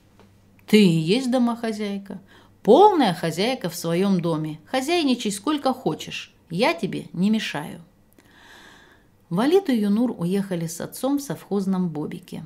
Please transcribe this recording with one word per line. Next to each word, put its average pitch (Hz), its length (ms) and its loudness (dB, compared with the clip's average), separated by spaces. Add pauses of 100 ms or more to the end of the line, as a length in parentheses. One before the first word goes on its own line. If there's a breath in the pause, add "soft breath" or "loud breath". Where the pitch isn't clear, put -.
(680)
"Ты 214 160 8
и 185 60 6
есть 180 420 0
домохозяйка. 214 880 -4 (440 soft breath)
Полная 294 500 6
хозяйка 185 560 -2
в 165 60 -10
своём 180 440 0
доме. 156 460 -4
Хозяйничай 262 680 0
сколько 285 400 -2
хочешь. - 640 -6 (160)
Я 240 240 0
тебе 151 400 -6
не 190 160 0
мешаю". 170 500 -4 (1500 loud breath)
Валид 285 400 2
и 240 100 2
Юнур 208 380 0
уехали 180 480 -2
с - 160 -8
отцом 277 380 -2
в - 20 -10
совхозном 185 680 -2
бобике. 160 560 -10